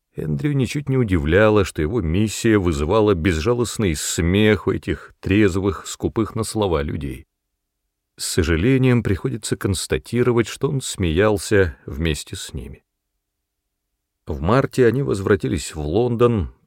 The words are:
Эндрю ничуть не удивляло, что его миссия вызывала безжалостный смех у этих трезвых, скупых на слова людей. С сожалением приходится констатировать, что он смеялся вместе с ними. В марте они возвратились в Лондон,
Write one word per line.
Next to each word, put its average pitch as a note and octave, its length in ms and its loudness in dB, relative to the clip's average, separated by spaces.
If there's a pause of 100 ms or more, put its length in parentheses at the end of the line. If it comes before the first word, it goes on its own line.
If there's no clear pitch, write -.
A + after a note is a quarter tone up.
(160)
Эндрю D3 380 -4
ничуть C#3 360 -2
не C3+ 80 0
удивляло, G2+ 680 4
что - 200 -4
его G2+ 180 -2
миссия G#2 560 2
вызывала F2+ 560 2
безжалостный F#2+ 840 0
смех G2 680 2
у G2+ 60 0
этих - 480 -6
трезвых, F#2+ 680 2
скупых - 500 -4
на A2+ 80 -4
слова G2 380 -2
людей. C#2 460 -8 (880)
С - 80 -10
сожалением A#2+ 800 2
приходится A#2+ 520 -4
констатировать, A2+ 920 -2
что - 220 -6
он C#3 120 -4
смеялся F#2+ 1040 0
вместе D#2+ 500 -4
с - 180 -14
ними. C2 300 -14 (1400)
В D2 160 -6
марте A#2+ 460 2
они B2 160 0
возвратились G#2 720 -2
в D#2+ 40 -8
Лондон, A2 720 0 (160)